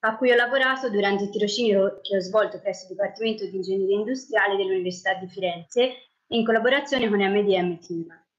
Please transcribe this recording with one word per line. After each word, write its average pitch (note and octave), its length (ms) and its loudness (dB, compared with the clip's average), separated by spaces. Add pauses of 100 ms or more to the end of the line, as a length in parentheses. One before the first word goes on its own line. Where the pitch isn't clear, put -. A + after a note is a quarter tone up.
a A3 160 0
cui B3 140 4
ho A#3+ 40 6
lavorato C4 560 2
durante G3+ 320 2
il G3 80 -4
tirocinio G3+ 720 2
che G3 140 0
ho - 20 2
svolto G3+ 400 0
presso - 240 -6
il - 60 -20
Dipartimento G#3+ 540 -4
di F#3 120 -8
Ingegneria F#3+ 420 0
Industriale C4 580 -2
dell'Università F#3 600 -2
di F#3 120 -12
Firenze F#3 680 -4 (340)
in A3+ 180 0
collaborazione A#3+ 640 2
con G3+ 80 2
M G3 260 2
D G3 140 4
M F3+ 220 -2
Team. E3 260 -8 (340)